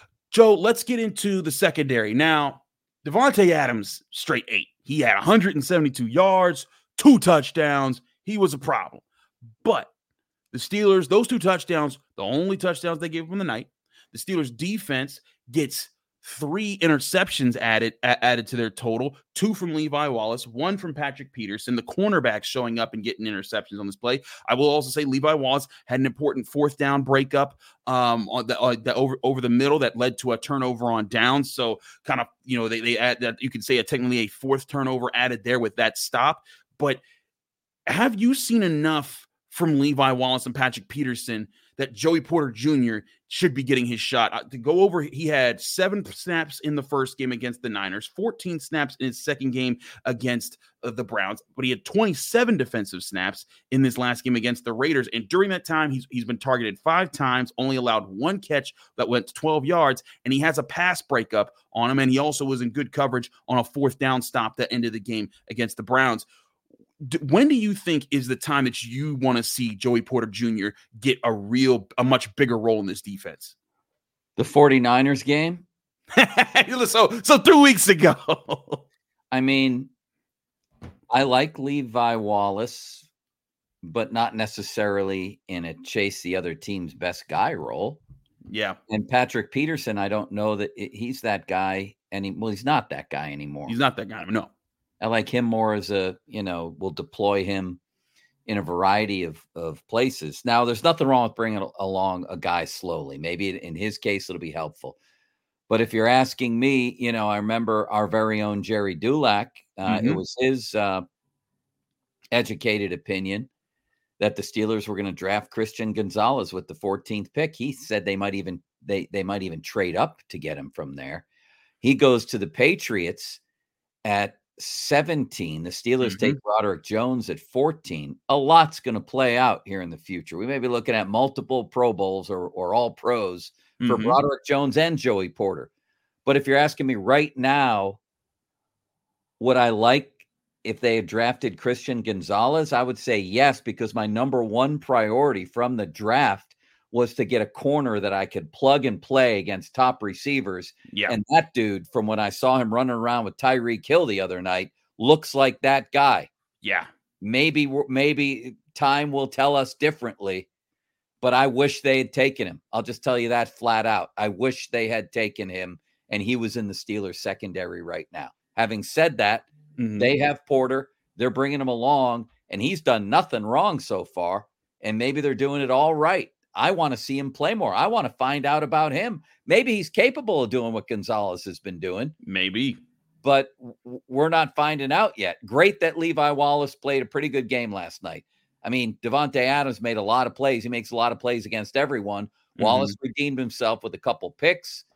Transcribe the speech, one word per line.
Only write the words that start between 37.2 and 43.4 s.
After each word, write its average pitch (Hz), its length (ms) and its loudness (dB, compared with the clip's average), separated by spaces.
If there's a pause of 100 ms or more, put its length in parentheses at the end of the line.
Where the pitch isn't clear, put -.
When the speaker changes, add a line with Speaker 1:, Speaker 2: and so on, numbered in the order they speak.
Speaker 1:
have 214 340 0
you 247 140 4
seen 233 280 0
enough 156 640 0 (220)
from 160 300 2
Levi 139 340 4
Wallace 127 320 0
and 120 100 -6
Patrick 127 340 -2
Peterson 120 600 -6 (300)
that 131 160 -4
Joey 160 260 2
Porter 151 300 0
Junior 117 560 0 (220)
should 170 260 0